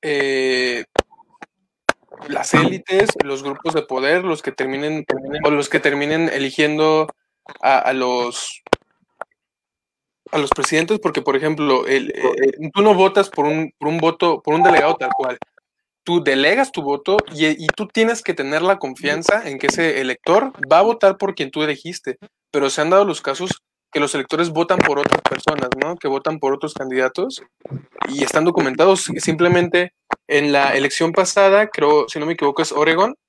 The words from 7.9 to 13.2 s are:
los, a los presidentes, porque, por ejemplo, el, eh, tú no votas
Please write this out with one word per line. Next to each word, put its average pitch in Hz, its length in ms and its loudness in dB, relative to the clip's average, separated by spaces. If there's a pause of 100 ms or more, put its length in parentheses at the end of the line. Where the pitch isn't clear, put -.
los, 123 720 -4 (1700)
a 151 80 -2
los 139 100 -2
presidentes, 160 480 -2
porque, 160 240 -4
por 135 140 -2
ejemplo, 147 500 -2
el, 131 240 -2
eh, 135 640 -2
tú 196 80 0
no 214 140 6
votas 190 340 4